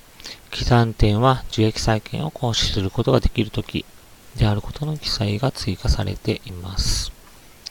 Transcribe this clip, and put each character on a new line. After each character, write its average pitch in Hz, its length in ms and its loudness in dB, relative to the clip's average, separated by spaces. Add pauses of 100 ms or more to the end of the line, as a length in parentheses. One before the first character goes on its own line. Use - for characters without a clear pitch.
(520)
起 - 120 -6
算 117 300 4
点 104 280 4
は 131 300 4
受 110 120 2
益 110 160 2
債 110 220 0
権 117 240 -6
を 156 60 -6
行 117 220 -2
使 - 180 0
す - 80 -2
る 95 100 0
こ 117 140 -2
と 135 80 0
が 127 80 6
で - 100 4
き 117 140 0
る 107 80 -8
と 107 120 -4
き - 220 -8 (500)
で 110 120 2
あ 104 80 2
る 104 60 -2
こ - 100 -8
と - 140 -8
の 151 120 -4
記 - 120 -8
載 101 300 -2
が 131 120 -2
追 - 240 -6
加 - 140 -2
さ - 140 2
れ 98 120 -4
て - 300 -4
い 98 60 -12
ま 92 260 -12
す。 - 340 0 (600)